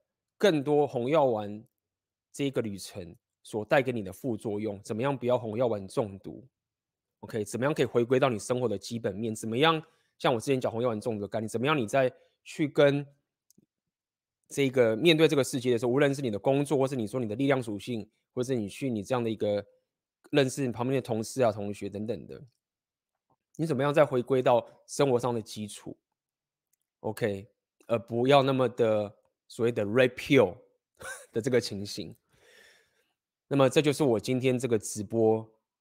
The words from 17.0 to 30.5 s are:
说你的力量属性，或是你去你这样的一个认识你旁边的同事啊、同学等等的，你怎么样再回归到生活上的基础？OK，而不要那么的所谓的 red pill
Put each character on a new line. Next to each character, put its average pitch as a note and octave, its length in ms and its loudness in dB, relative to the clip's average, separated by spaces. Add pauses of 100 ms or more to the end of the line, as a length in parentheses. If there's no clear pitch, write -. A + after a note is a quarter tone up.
说 B2+ 120 -6
你 A#2+ 80 -4
的 G#2 80 -6
力 C#3 120 0
量 C3+ 140 4
属 A2 180 -6
性， A2 300 -8 (240)
或 B2 120 -4
是 C3 100 -2
你 G#2+ 140 -2
去 C3+ 200 -6
你 G#2+ 140 -4
这 B2+ 120 -4
样 A#2+ 100 0
的 A2+ 40 -2
一 A2 80 -2
个 G#2 280 -2 (680)
认 C#3 180 4
识 C3+ 180 -4
你 A#2 60 -4
旁 A#2 140 -4
边 C3 140 0
的 - 60 -14
同 A2+ 160 -2
事 B2+ 200 -2
啊、 A2 100 4
同 G2+ 200 -8
学 G2 160 -10
等 G2+ 180 -8
等 F2 200 -8
的， C#2 160 -16 (1120)
你 D#3+ 100 -4
怎 D3+ 100 -2
么 C3 60 -2
样 C#3+ 100 0
再 D3 120 6
回 B2+ 180 0
归 C3 200 2
到 B2 240 4 (200)
生 C#3 240 0
活 A#2+ 80 4
上 A#2+ 160 -2
的 A2+ 60 -4
基 G#2+ 280 -12
础？ - 280 -16 (1040)
OK， G#2 460 -4 (400)
而 A#2 120 0
不 A#2 280 -2
要 C#3 160 8
那 C3+ 100 2
么 B2+ 160 2
的 G#2+ 460 0 (340)
所 - 160 -4
谓 A#2+ 80 2
的 A2+ 120 -2
red B2+ 300 4
pill A2 420 4 (400)